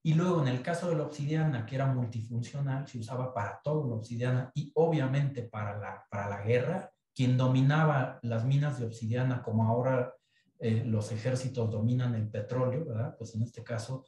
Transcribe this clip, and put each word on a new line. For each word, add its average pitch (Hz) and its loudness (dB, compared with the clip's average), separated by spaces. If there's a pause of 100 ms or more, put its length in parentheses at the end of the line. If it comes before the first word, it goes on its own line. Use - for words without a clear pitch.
Y 156 6
luego, 170 4
en 135 2
el 127 0
caso 170 -2
de 165 2
la 151 0
obsidiana, 143 0
que 135 -6
era 135 0
multifuncional, 123 -2
se - -10
usaba 127 -4
para - -6
todo 151 0
la 117 -2
obsidiana 123 -2
y - -4
obviamente 143 2
para 104 -6
la, - -10
para 101 -4
la 101 -6
guerra. 123 0 (240)
Quien 127 4
dominaba 135 4
las 113 -2
minas 139 2
de 120 -4
obsidiana, 120 -2
como 110 2
ahora, 123 2 (460)
eh, 110 2
los 107 0
ejércitos 117 -2
dominan 120 2
el 107 0
petróleo, 123 -2
¿verdad? 110 -4
Pues 110 -12
en 110 0
este 117 -6
caso, 120 -6